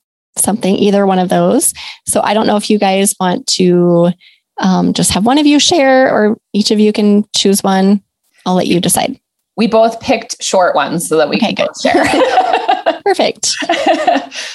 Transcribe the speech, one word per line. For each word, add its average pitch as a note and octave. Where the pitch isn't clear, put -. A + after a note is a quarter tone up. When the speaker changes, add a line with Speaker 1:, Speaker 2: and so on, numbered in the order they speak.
Speaker 1:
something, F#3+
either G3+
one F#3+
of F3+
those. F3+
So -
I -
don't G#3+
know G#3
if G#3
you G#3+
guys G3
want F3+
to, F3
um, F3+
just -
have F#3
one C4
of D4+
you D4
share C4
or G#3+
each G3+
of G#3+
you G#3+
can G#3
choose G3
one. G3
I'll F#3
let F3+
you F3
decide. -
Speaker 2:
We A3+
both A3+
picked -
short F3+
ones D3+
so D#3
that D3
we E3+
Speaker 1:
Okay, G#3
Speaker 2:
can -
Speaker 1:
good. -
Speaker 2:
both -
share. E4
<laughs> -
Speaker 1:
Perfect. -
Speaker 2:
<laughs> C#4